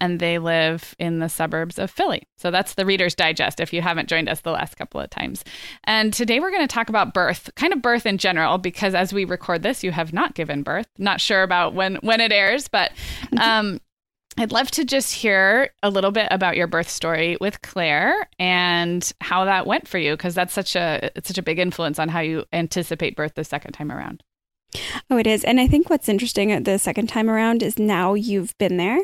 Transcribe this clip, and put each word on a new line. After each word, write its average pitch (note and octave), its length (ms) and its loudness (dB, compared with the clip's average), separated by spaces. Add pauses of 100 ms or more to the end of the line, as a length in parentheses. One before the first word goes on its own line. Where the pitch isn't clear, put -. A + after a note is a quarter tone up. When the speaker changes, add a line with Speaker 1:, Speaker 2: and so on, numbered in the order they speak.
Speaker 1:
And F3 180 0
they E3+ 180 0
live E3 600 0
in E3 200 -2
the E3 120 -2
suburbs E3 480 -4
of F#3+ 120 -4
Philly. E4+ 340 -2 (120)
So F3 140 -4
that's F#3 240 0
the G3 100 -2
Reader's F#3 300 2
Digest D#3+ 440 0
if - 140 -4
you E3+ 80 -2
haven't E3+ 300 -2
joined E3 180 0
us D#3 140 -4
the E3+ 80 -4
last - 260 -4
couple - 240 -8
of C#2 80 -8
times. - 340 -8 (420)
And A3 280 2
today A#3 280 0
we're F#4 100 -2
gonna F4+ 160 2
talk A#3 240 -4
about G#3+ 240 0
birth, F3 420 0
kind E4+ 160 2
of D4+ 80 0
birth A#3+ 240 2
in G3 140 2
general, E3+ 400 2
because F#3 360 -2
as F3+ 200 0
we G3 100 0
record F3 380 -4
this, A#3+ 200 -2
you F#3 100 -2
have D#3+ 200 -4
not F3 220 -2
given D3+ 280 -4
birth. D#3+ 260 -4 (100)
Not G3 240 0
sure G3 200 2
about F3 300 2
when, F#3+ 300 0
when A3+ 180 2
it A3+ 120 2
airs, G3+ 360 2
but, G3 220 2 (400)
Speaker 2:
Mm-hmm. A#3 80 0
Speaker 1:
um, A3 420 2 (580)
I'd A3 140 -2
love B3+ 200 0
to D#4+ 120 0
just C4+ 280 0
hear G3+ 580 4 (120)
a G3+ 80 2
little G3 220 2
bit G#3+ 180 2
about F#3 260 2
your E3+ 120 2
birth E3+ 200 0
story E3 520 -2
with G3+ 220 -4
Claire F#3 680 0 (100)
and F3+ 720 0 (100)
how F#3 240 0
that F#3+ 220 2
went B3 220 -2
for F#3 100 -4
you, D3+ 180 0
'cause F3 180 -4
that's F3+ 200 0
such F#3+ 220 -4
a, E3+ 400 0
it's - 120 -10
such F3+ 100 -6
a F#3 40 -4
big E3 160 -2
influence E3 400 -2
on D#3+ 100 -2
how E3+ 120 -2
you D#3+ 320 -2
anticipate E3 640 -2
birth D#3 180 -4
the D#3 100 -8
second - 280 -8
time D3+ 180 -10
around. - 320 -10 (880)
Speaker 2:
Oh, C4 80 4
it A3 80 2
is. A3 160 4
And B3+ 180 4
I B3+ 60 6
think D4 240 4
what's D4+ 180 2
interesting G#3 440 2
at F3+ 120 0
the G3 140 2
second G3+ 300 -2
time A3 200 0
around A3+ 320 2
is G#3+ 160 -2
now G3+ 380 2
you've G#3 440 -2
been F#3 180 2
there, G3+ 280 2